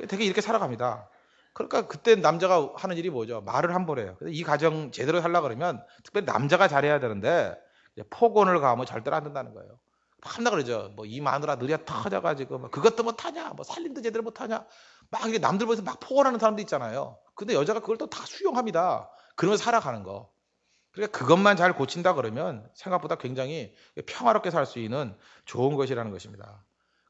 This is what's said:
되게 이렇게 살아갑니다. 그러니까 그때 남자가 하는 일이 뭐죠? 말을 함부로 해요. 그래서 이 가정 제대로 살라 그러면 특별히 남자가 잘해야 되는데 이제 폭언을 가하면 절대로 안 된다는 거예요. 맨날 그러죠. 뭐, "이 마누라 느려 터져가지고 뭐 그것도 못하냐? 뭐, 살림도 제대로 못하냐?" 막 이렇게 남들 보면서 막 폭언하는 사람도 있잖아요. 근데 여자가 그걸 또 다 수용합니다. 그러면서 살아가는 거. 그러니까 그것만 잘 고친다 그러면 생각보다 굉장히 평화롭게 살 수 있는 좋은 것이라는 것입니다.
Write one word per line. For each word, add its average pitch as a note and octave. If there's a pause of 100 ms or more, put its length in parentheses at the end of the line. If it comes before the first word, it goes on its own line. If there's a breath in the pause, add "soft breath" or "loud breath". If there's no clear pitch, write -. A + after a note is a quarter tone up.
되게 G3
이렇게 F#3+
살아갑니다. B2 (460 soft breath)
그러니까 -
그때 A3
남자가 E3+
하는 F#3
일이 E3+
뭐죠? A#2
말을 C3+
함부로 D#3
해요. F#2
그래서 D#3+
이 E3
가정 D3+
제대로 D#3+
살라 E3+
그러면 C#3 (220 loud breath)
특별히 -
남자가 E3+
잘해야 D3
되는데 A2+ (380 soft breath)
이제 A2
폭언을 G3+
가하면 B2+
절대로 B2+
안 D#3
된다는 C#3
거예요. G#2 (580)
맨날 A#3
그러죠. A#2+
뭐, G#2+
"이 A#2
마누라 C#3+
느려 C3+
터져가지고 D#3+
뭐 B2+
그것도 A3
못하냐? D4+
뭐, -
살림도 D4+
제대로 A3+
못하냐?" A3 (440 soft breath)
막 -
이렇게 A3
남들 F#3+
보면서 A3
막 -
폭언하는 C4
사람도 G#3+
있잖아요. C3 (180)
근데 G#3
여자가 E3+
그걸 A3
또 D#4
다 -
수용합니다. F#3 (280 loud breath)
그러면서 G3+
살아가는 E3
거. G2 (640)
그러니까 G#3
그것만 F#3
잘 F3
고친다 F3
그러면 A#2+
생각보다 E3+
굉장히 C3 (340 soft breath)
평화롭게 G#3+
살 D#3
수 -
있는 A2+ (300 soft breath)
좋은 C3+
것이라는 B2
것입니다. G2 (440)